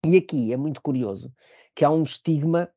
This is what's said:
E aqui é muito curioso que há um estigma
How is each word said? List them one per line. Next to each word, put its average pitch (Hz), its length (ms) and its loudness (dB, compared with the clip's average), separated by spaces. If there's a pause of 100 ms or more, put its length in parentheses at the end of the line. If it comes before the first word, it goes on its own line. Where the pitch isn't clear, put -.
E 170 120 6
aqui 143 340 0
é 123 60 -2
muito 147 240 -6
curioso 123 500 -4 (440)
que 151 100 2
há 147 60 4
um 160 120 2
estigma 165 720 -2